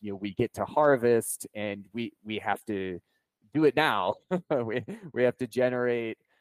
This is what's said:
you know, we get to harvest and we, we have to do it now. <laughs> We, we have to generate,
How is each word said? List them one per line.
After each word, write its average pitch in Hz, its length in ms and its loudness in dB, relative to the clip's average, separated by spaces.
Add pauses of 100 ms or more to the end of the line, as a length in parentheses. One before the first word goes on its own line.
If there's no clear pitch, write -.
you 104 120 -10
know, 98 40 -10
we 95 180 -8
get 120 200 -2
to 104 100 -4
harvest 120 880 4
and 101 380 -6
we, 117 200 -6 (120)
we 107 140 -6
have 101 260 -4
to 95 360 -4 (540)
do 156 100 4
it 139 120 4
now. 110 380 2 (160)
<laughs> 180 200 -4
We, 120 340 -2 (280)
we 120 120 -2
have 123 140 2
to 127 80 -6
generate, 123 720 -2 (220)